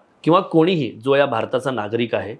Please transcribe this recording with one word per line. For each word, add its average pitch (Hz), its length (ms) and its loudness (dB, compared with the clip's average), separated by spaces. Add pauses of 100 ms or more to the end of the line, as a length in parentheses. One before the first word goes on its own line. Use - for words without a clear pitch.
(240)
किंवा 170 160 4
कोणीही 165 520 0
जो 131 240 0
या 139 100 6
भारताचा 123 460 -4
नागरिक 113 440 -4
आहे, 104 240 -6